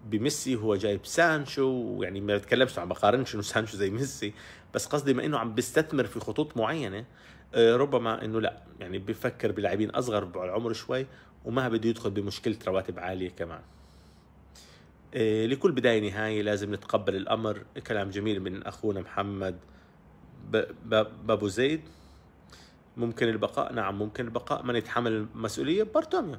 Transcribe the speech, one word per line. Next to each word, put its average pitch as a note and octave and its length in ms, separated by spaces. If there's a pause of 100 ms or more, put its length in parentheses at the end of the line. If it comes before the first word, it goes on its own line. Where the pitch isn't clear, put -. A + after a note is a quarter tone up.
بميسي A#2+ 500
هو G#2+ 200
جايب G2+ 300
سانشو، C3 960
يعني G2 180
ما G#2 160
بتكلمش A#2+ 420
عم F2 100
بقارنش A#2 440
إنه G#2 80
سانشو G#2 360
زي G2 120
ميسي، A2 440 (400)
بس G2+ 120
قصدي C#3 280
ما B2 120
إنه D3+ 120
عم A2+ 180
بيستثمر C#3 500
في A2+ 140
خطوط D3 380
معينة، A2+ 480 (500)
آه، A#2 200
ربما A#2 500
إنه A2 160
لا، - 220 (160)
يعني F#2 200
بيفكر A2 520
بلاعبين G2+ 380
أصغر A2 360
بالعمر F#2 480
شوي، C3 340 (380)
وما B2 240
بده A2+ 200
يدخل A2 200
بمشكلة G2+ 480 (100)
رواتب F#2 320
عالية F#2 300
كمان. E2+ 320 (1500)
آه، A2 320
لكل C3+ 260
بداية A#2 380
نهاية G#2+ 320
لازم G#2 320
نتقبل G2 420
الأمر. G#2+ 480 (240)
كلام G2+ 220
جميل G2+ 320
من F#2+ 220
أخونا G2 380
محمد F#2+ 560 (960)
ب-، A2 140 (200)
ب-، A2 420
بابو G#2 200
زيد. C3+ 340 (1160)
ممكن A#2 320
البقاء؟ A2 440
نعم G2+ 260
ممكن G#2+ 260
البقاء. - 380
من B2 120
يتحمل A#2 360
المسؤولية؟ A2+ 720
بارتوميو. B3 560